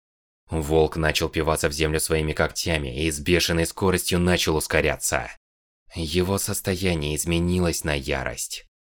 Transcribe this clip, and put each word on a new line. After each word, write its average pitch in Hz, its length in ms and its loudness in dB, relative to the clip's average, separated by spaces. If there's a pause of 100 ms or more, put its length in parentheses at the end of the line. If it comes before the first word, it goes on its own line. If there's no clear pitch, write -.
(500)
Волк 78 460 2
начал 80 320 0
впиваться 78 400 0
в 73 40 -2
землю 78 280 0
своими 78 320 0
когтями 76 720 -2
и 80 60 2
с 73 100 -6
бешеной 82 460 2
скоростью 92 520 0
начал 87 380 2
ускоряться. 73 720 0 (640)
Его 90 440 0
состояние 90 760 -2
изменилось 85 720 0
на 76 100 0
ярость. - 720 -6 (300)